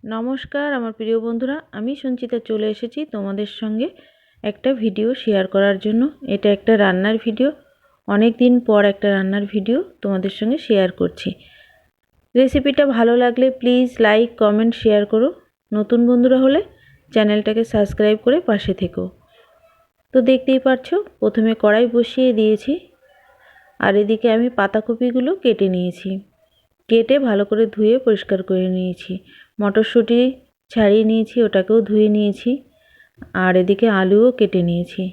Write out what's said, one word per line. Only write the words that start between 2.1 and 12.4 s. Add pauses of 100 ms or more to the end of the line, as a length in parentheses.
চলে
এসেছি (100)
তোমাদের
সঙ্গে (580)
একটা
ভিডিও
শেয়ার
করার
জন্য। (260)
এটা
একটা
রান্নার
ভিডিও, (580)
অনেক
দিন
পর
একটা
রান্নার
ভিডিও (220)
তোমাদের
সঙ্গে
শেয়ার
করছি। (1040)
রেসিপিটা